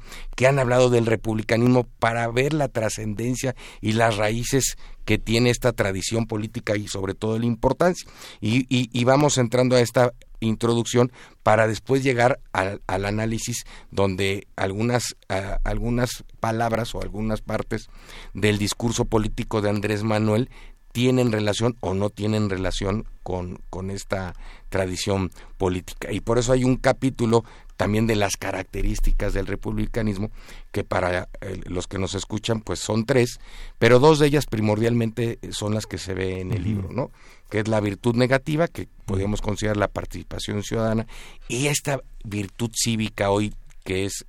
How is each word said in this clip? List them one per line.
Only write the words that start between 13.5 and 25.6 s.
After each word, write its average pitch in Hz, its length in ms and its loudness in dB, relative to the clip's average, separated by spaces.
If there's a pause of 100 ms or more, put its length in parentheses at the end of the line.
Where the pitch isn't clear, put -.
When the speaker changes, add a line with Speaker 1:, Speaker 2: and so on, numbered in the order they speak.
Speaker 1:
donde 98 640 0
algunas, 107 640 -2 (140)
ah, 98 340 -2
algunas 113 600 -2 (160)
palabras 113 540 -2
o 95 60 -6
algunas 104 400 -4
partes - 480 -6 (460)
del 104 240 2
discurso 110 480 0
político 107 560 -2
de 104 80 0
Andrés 104 320 0
Manuel 107 480 2 (420)
tienen 123 400 2
relación 107 480 0
o 92 140 -2
no 101 160 0
tienen 107 400 0
relación 95 560 -2 (160)
con, 90 380 -6 (100)
con 95 200 -8
esta 95 440 -6 (340)
tradición 95 640 0 (260)
política. - 560 -4